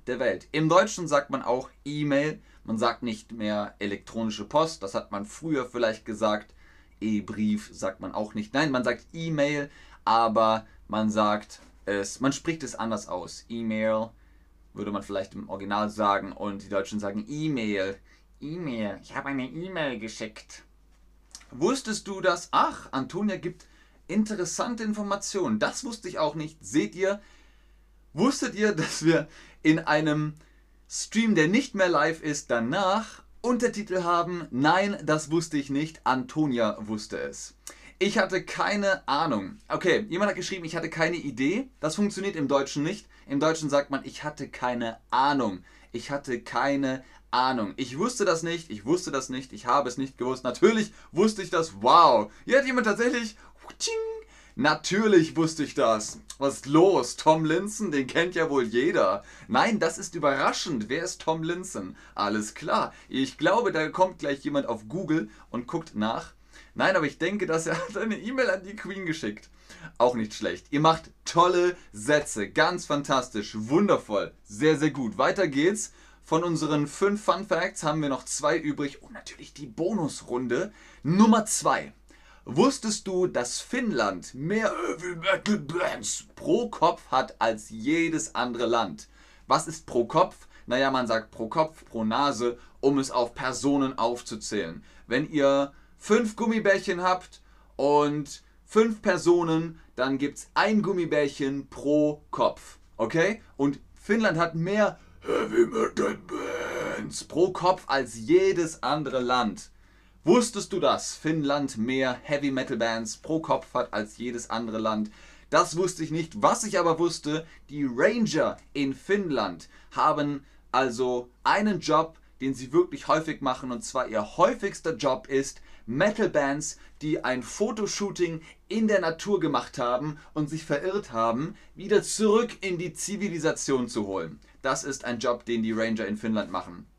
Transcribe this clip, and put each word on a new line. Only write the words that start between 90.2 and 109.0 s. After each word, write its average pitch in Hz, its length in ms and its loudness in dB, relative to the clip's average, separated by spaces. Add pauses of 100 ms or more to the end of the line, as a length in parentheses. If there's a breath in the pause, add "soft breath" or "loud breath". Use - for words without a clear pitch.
Naja, 135 240 2
man 127 160 0
sagt 113 240 -2
pro 113 180 -8
Kopf, 156 380 -2
pro 110 180 -4
Nase, 120 540 0 (220 loud breath)
um 139 180 4
es 135 120 -2
auf 123 240 -2
Personen 131 640 0
aufzuzählen. 107 840 -4 (220 soft breath)
Wenn 135 220 -2
ihr 139 440 2 (260 soft breath)
fünf 214 380 0
Gummibärchen 202 680 0
habt 185 380 -2 (360 soft breath)
und 147 640 2 (220 soft breath)
fünf 220 380 2
Personen, 165 800 2 (160 loud breath)
dann 135 220 0
gibt's 143 360 -6
ein 202 280 4
Gummibärchen 147 840 0
pro 151 640 0
Kopf. - 480 -2 (180)
Okay? 165 460 0 (140 loud breath)
Und 139 240 0 (140)
Finnland 208 440 0
hat 165 160 0
mehr 190 440 0 (220 soft breath)
Heavy 110 460 2
Metal - 500 -2 (800)
Bands - 280 -10
pro 175 260 2
Kopf 185 360 2
als 120 300 -2
jedes 170 640 4
andere 131 380 0